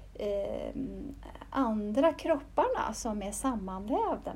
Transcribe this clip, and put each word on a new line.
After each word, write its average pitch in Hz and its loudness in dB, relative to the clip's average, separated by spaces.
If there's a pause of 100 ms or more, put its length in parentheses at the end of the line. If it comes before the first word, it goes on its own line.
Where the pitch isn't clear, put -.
(200)
ehm, 202 -2 (400)
andra 233 4
kropparna 339 2
som 214 -4
är 202 -4
sammanvävda 220 0